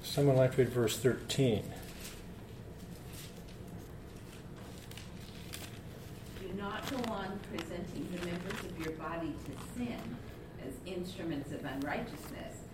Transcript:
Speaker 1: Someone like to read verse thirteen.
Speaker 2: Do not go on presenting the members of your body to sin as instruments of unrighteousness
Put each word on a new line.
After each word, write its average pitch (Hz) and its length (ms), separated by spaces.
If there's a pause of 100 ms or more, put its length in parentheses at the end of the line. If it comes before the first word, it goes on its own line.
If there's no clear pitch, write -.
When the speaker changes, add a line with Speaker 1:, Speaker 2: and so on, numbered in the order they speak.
Speaker 1:
Someone 143 340
like 127 180
to 131 80
read 113 60
verse 117 280
thirteen. 120 640 (4000)
Speaker 2:
Do 185 180
not 202 320
go 240 220
on 196 280 (140)
presenting 190 580
the 175 140
members 175 380
of 175 160
your 156 140
body 160 400 (120)
to - 320
sin 240 220 (680)
as 95 80 (120)
instruments 165 680
of 143 140
unrighteousness - 880 (180)